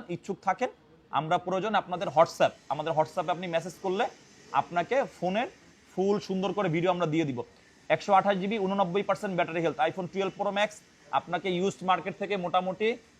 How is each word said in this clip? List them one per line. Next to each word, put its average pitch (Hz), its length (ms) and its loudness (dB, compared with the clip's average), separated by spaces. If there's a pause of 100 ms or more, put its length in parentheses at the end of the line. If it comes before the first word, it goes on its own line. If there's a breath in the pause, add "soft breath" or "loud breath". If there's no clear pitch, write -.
ইচ্ছুক 175 320 -6
থাকেন, 196 280 0 (500)
আমরা 160 180 0
প্রয়োজন 190 380 -2
আপনাদের 180 320 -2
WhatsApp, 156 460 4 (160)
আমাদের 151 280 -2
WhatsApp-এ 156 380 0
আপনি 180 120 -8
মেসেজ 165 260 -4 (120)
করলে 196 200 0 (460)
আপনাকে 175 520 0 (160)
ফোনের 196 280 -2 (480)
ফুল 196 240 2
সুন্দর 190 340 -2
করে 196 160 2
ভিডিও 170 220 2
আমরা 175 140 0
দিয়ে 160 240 2
দিব। 120 100 -4 (500 soft breath)
একশো 160 240 2
আঠাশ 196 280 6
জিবি, 202 180 -2
ঊননব্বই 190 500 0
পার্সেন্ট 196 260 -2
ব্যাটারি 170 260 0
হেলথ, 156 160 0 (120)
iPhone - 240 -6
টুয়েলভ 190 240 -2
প্রো 196 140 -2
ম্যাক্স 202 260 0 (340)
আপনাকে 165 360 -2 (100)
ইউজড 190 320 0
মার্কেট 180 320 0
থেকে 196 160 -2
মোটামুটি 185 600 0 (220)